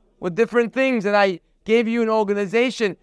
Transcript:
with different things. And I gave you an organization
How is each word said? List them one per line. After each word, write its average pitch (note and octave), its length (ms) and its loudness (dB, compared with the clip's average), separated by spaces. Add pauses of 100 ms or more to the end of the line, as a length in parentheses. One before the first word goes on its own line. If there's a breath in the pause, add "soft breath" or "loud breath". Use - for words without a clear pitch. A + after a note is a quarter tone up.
(200)
with F3 160 -6
different A3+ 380 0
things. B3+ 320 0
And G#3 100 0
I G3 240 2 (240)
gave A3 240 2
you A#3 140 0
an A3 80 0
organization G#3 920 -2